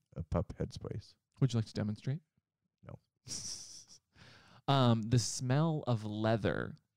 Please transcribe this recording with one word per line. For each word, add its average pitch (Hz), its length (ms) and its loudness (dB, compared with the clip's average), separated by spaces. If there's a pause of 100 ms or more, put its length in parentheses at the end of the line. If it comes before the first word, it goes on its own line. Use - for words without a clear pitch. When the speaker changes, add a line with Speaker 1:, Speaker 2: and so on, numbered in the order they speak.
(180)
Speaker 1:
a 87 60 -6
pup - 360 -2
headspace. - 540 -8 (260)
Speaker 2:
Would 131 140 0
you 117 60 0
like 104 80 0
to - 60 -18
demonstrate? 107 460 -4 (680)
Speaker 1:
No. - 140 -16 (260)
Speaker 2:
<laughs> - 80 -14 (1300)
Um, 123 360 6
"The 117 160 4
smell 143 680 0
of 107 160 0
leather," 104 720 0 (220)